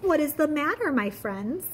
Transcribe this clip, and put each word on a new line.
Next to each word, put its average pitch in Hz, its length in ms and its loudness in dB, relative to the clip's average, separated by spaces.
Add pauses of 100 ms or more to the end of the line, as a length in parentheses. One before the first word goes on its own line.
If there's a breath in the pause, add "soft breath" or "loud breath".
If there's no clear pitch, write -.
What 349 180 4
is 294 140 2
the 311 140 2
matter, 311 440 0
my 220 180 2
friends? 208 640 -6